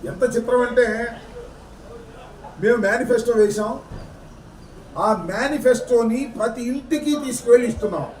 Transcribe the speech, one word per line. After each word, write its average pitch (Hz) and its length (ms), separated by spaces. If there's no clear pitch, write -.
ఎంత 240 300
చిత్రం 247 240
అంటే, 233 480
మేము 226 160
మేనిఫెస్టో 226 560
వేశాం, 214 480
ఆ 185 340
మేనిఫెస్టోని 240 1040
ప్రతి 233 300
ఇంటికి 294 560
తీసుకువెళ్ళి 240 440
ఇస్తున్నాం. 180 380